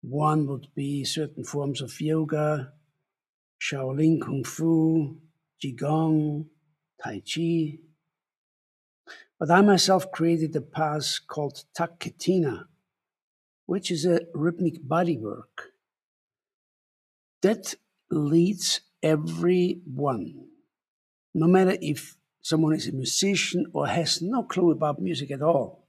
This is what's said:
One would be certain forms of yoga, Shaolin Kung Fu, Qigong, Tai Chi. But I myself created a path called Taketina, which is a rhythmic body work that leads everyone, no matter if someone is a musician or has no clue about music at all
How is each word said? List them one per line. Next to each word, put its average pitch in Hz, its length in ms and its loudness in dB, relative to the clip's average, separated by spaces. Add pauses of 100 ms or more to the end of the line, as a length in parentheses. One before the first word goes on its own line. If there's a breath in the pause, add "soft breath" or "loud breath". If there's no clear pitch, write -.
One 151 460 0
would 139 300 -8
be 139 260 -4
certain 147 400 -6
forms 143 400 -6
of 120 180 -12
yoga, 151 720 -2 (880)
Shaolin 139 600 0
Kung 135 240 -4
Fu, 160 720 0 (420)
Qigong, 151 840 0 (560)
Tai - 260 -10
Chi. 165 520 -2 (1600 loud breath)
But 156 100 -2
I 180 100 8
myself 190 520 4
created 165 420 0
a 151 60 0
path 151 680 -4
called 147 380 -8 (120)
Taketina, 170 880 -2 (1000)
which 190 240 -4
is 165 160 -2
a 170 140 4 (140)
rhythmic 165 520 -2
body 160 320 0
work - 540 -12 (1700)
that 190 320 0 (340)
leads 170 720 2 (200)
everyone, 160 1400 0 (880)
no 160 120 4
matter 185 360 6
if 151 340 -6 (240)
someone 156 320 2
is - 160 -2
a - 40 -6
musician 175 840 0
or 127 120 0
has - 360 -2
no 226 200 -2
clue 175 280 2
about 147 280 0
music 147 320 -4
at 139 120 -4
all 143 460 0